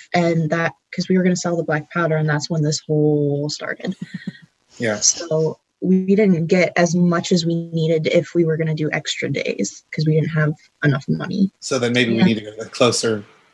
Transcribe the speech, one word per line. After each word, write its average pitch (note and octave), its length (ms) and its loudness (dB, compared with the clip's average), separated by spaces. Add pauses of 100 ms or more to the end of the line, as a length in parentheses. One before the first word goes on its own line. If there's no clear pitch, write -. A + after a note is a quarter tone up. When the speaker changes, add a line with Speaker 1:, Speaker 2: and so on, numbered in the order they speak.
(140)
Speaker 1:
and E3 360 0
that, E3 240 -2 (180)
'cause - 160 -6
we F#3 100 4
were F3+ 60 2
gonna F#3 100 2
sell F3 220 -2
the E3 80 -2
black D3+ 260 -4
powder, E3 260 0
and D#3 120 0
that's D3 200 -2
when D#3+ 140 0
this D#3 240 0
whole D3 640 0
started. - 460 -8 (840)
Speaker 2:
Yeah. G#2+ 220 -2
Speaker 1:
So - 580 -2 (220)
we F#3 340 2
didn't F#3+ 320 4
get F3 300 2
as E3 180 2
much F3 380 2
as E3+ 120 2
we E3 100 0 (160)
needed D#3+ 360 0
if - 280 2
we F3 100 4
were D#3+ 120 0
gonna D#3+ 180 -2
do D3+ 180 -2
extra - 360 -6
days, - 640 -6
'cause D#3 160 -4
we D#3 80 2
didn't D#3 160 2
have D#3 220 0 (320)
enough C#3+ 240 0
money. F3+ 420 -2 (100)
Speaker 2:
So - 200 -4
then A#2+ 120 0
maybe B2 200 2
we A2+ 60 2
Speaker 1:
Yeah. A#2 60 4
Speaker 2:
need A#2 140 4
to G#2+ 60 -8
go - 120 -14
to - 60 -10
a - 40 -10
closer A2+ 580 0 (300)